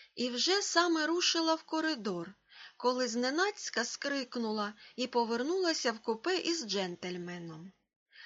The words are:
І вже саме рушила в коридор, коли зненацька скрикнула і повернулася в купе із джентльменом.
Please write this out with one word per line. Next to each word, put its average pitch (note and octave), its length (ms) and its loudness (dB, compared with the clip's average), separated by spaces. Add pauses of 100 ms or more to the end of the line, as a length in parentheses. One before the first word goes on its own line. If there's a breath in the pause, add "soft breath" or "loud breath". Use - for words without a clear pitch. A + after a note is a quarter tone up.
(160 loud breath)
І B3 140 -2
вже D#4+ 320 2
саме E4+ 460 4
рушила E4 480 4
в D#4+ 80 -8
коридор, A3 720 -2 (440 loud breath)
коли B3+ 300 2
зненацька B3+ 800 0
скрикнула A#3 880 -2 (220 loud breath)
і B3 120 -2
повернулася B3 840 2
в A3 80 -4
купе A#3+ 380 0
із D#4+ 280 -2
джентльменом. F3 1040 -4 (540 loud breath)